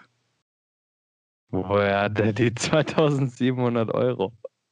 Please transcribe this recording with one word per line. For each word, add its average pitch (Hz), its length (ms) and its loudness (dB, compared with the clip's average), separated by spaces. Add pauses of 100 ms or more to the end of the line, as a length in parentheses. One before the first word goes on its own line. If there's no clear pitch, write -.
(1500)
Woher 98 520 2
hat 104 160 -2
der 107 140 2
die 117 220 0
zweitausendsiebenhundert 127 1400 0
Euro? 120 400 -2 (400)